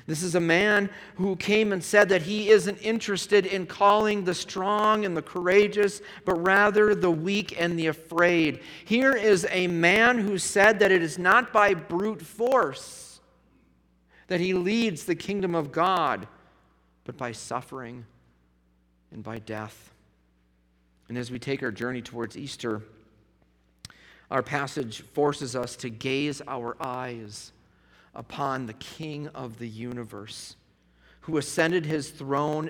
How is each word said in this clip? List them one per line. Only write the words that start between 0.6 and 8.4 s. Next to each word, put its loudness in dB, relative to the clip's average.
who -2
came 0
and -4
said 4
that 4
he -2
isn't 6
interested 0
in -4
calling 4
the 0
strong 0
and -2
the -4
courageous, 2
but 0
rather 6
the 2
weak -2
and 0
the 0
afraid. 2